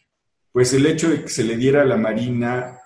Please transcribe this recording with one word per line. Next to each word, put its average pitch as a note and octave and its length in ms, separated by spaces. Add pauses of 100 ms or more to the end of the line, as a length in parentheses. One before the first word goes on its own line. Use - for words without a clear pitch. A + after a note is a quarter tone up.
(520)
pues, B2+ 220
el C#3 120
hecho D#3+ 240
de D3 140
que - 60
se - 140
le A2+ 140
diera C3+ 240
a C3 40
la A#2+ 120
Marina A#2+ 880